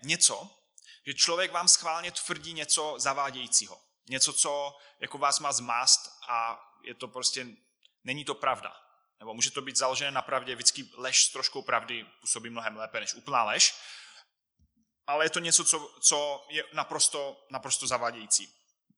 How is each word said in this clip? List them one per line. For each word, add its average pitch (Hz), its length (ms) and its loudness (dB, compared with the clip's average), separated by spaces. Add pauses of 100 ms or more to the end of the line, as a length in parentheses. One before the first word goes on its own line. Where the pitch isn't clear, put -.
něco, 151 480 2 (560)
že 139 80 -4
člověk 175 380 2
vám 175 160 2
schválně 170 440 2
tvrdí 160 400 -6
něco 151 460 0
zavádějícího. 131 800 0 (280)
Něco, 131 240 2
co 143 460 0 (220)
jako 135 180 -8
vás 139 220 2
má 143 120 -2
zmást 123 680 2 (100)
a 117 380 -2 (160)
je 123 120 -12
to 123 140 -12
prostě, 127 380 -2 (580)
není 139 200 -6
to 143 100 -4
pravda. 117 420 -2 (420)
Nebo 110 160 -14
může 117 160 0
to 139 120 -6
být 131 140 -8
založené 135 340 0
na 135 120 0
pravdě, 127 320 -4
vždycky 120 400 0
lež 127 300 2
s - 40 4
troškou 131 340 -4
pravdy 117 440 0 (140)
působí 117 300 -4
mnohem 113 260 -6
lépe 110 240 -6
než 101 140 -4
úplná 120 300 2
lež. 107 300 4 (1300)
Ale 147 180 4
je 160 60 4
to 180 80 -2
něco, 170 260 4
co, 151 360 0
co 147 480 2
je 151 240 -4
naprosto, 147 800 -2
naprosto 131 360 -4
zavádějící. 117 680 -2 (440)